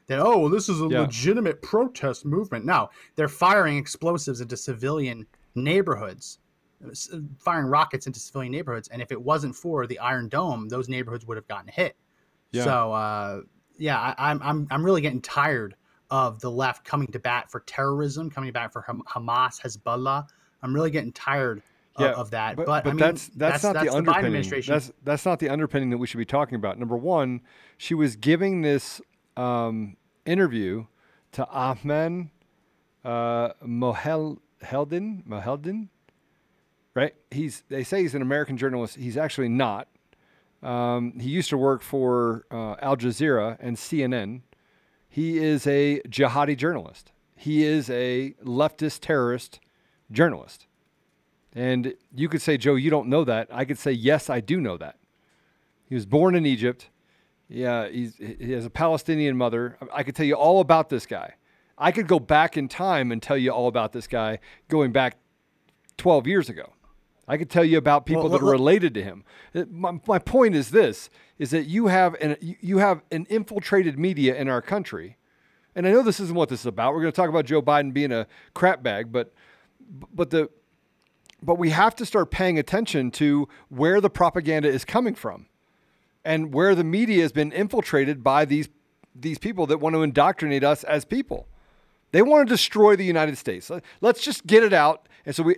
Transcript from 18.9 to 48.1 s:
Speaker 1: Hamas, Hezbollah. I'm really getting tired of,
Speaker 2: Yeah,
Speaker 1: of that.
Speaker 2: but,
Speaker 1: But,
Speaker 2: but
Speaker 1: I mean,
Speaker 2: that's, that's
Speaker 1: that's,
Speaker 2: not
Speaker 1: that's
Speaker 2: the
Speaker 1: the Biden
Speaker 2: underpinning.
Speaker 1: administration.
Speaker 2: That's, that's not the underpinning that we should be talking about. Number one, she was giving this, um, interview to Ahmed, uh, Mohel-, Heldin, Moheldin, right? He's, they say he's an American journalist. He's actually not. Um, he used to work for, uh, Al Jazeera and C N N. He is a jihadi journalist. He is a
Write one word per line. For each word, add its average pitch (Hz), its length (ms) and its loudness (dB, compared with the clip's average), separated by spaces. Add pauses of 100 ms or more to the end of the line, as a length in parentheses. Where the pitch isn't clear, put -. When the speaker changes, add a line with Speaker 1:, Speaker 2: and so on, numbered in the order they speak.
Speaker 1:
Hamas, 120 520 -2
Hezbollah. 127 680 -6 (340)
I'm 131 140 -4
really 160 160 0
getting 131 220 -4
tired 127 500 -4 (320)
of, 139 100 0
Speaker 2:
Yeah, 135 60 2
Speaker 1:
of 117 180 -6
that. 110 280 -4
Speaker 2:
but, 160 100 -4
Speaker 1:
But, 147 160 0
Speaker 2:
but 143 60 0
Speaker 1:
I 143 40 -2
mean, 156 60 -4
Speaker 2:
that's, 160 300 2
that's - 60 -20
Speaker 1:
that's, 147 280 0
Speaker 2:
not 202 100 2
Speaker 1:
that's 156 120 0
Speaker 2:
the 135 60 0
Speaker 1:
the - 20 -2
Biden 139 40 0
Speaker 2:
underpinning. 165 280 2
Speaker 1:
administration. - 480 -2
Speaker 2:
That's, 131 180 -2 (120)
that's 143 220 -2
not 180 140 0
the 151 100 -2
underpinning 139 400 -2
that 120 80 -2
we 123 80 -4
should 117 140 -8
be 113 60 -4
talking 139 320 -2
about. 101 200 -4
Number 120 200 -4
one, 131 440 -2 (360)
she - 180 -6
was 147 220 0
giving 170 440 2
this, 143 400 -2 (340)
um, 117 600 -4 (300)
interview 113 580 0 (460)
to 135 160 -6
Ahmed, 147 840 -4 (760)
uh, 117 460 -2 (160)
Mohel-, 127 720 -2 (240)
Heldin, 175 640 -6
Moheldin, 147 640 -8 (1040)
right? 135 220 0 (160)
He's, 143 380 -6
they 135 140 -4
say 190 200 0
he's 143 100 -2
an 139 80 -4
American 139 360 -2
journalist. 123 400 -4
He's 123 200 -6
actually 139 320 -2
not. 117 380 -2 (760)
Um, 120 560 -4
he 123 100 -6
used 165 200 -2
to 143 80 -2
work 135 240 2
for, 123 680 -2
uh, 110 300 -8
Al 135 140 0
Jazeera 117 640 0
and 120 200 -8
C 151 240 -4
N 127 100 -2
N. 117 300 -8 (640)
He 160 300 -2
is 151 260 0
a 143 420 2
jihadi 139 480 2
journalist. 131 560 -6 (240)
He 151 280 0
is 151 260 0
a 127 540 -2